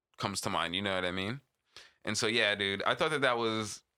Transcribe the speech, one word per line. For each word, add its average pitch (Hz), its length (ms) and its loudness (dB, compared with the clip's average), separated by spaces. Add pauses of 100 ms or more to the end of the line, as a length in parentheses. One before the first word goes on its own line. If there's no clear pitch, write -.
(180)
comes 98 240 -2
to 107 80 -2
mind. 85 260 0
You 98 60 0
know 98 140 0
what 92 80 0
I 90 80 0
mean? 98 300 -4 (640)
And 107 120 -2
so, 113 100 2
yeah, 110 280 4
dude, 98 280 0
I 120 120 2
thought 156 160 0
that 151 100 -2
that 127 160 2
was, 110 440 -2 (160)